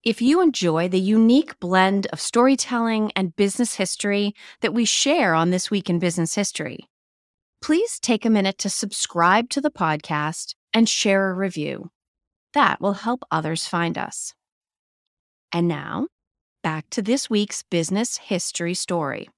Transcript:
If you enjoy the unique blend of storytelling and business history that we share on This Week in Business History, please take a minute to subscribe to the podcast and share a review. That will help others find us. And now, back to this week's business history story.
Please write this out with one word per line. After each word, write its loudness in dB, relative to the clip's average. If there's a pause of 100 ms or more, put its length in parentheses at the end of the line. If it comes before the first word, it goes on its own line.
If 0
you 4
enjoy 2
the 2
unique 4
blend 2
of -8
storytelling 2
and -2
business 0
history -2 (240)
that 0
we 2
share 2
on 4
This 0
Week -2
in 2
Business -2
History, -6 (720)
please 0
take -2
a 2
minute 2
to -4
subscribe 0
to -2
the 0
podcast -4 (180)
and 6
share 2
a -2
review. -6 (600)
That 2
will 0
help -4
others -2
find -2
us. -10 (1160)
And 2
now, -4 (560)
back -4
to -4
this -2
week's -2
business -2
history -4
story. -6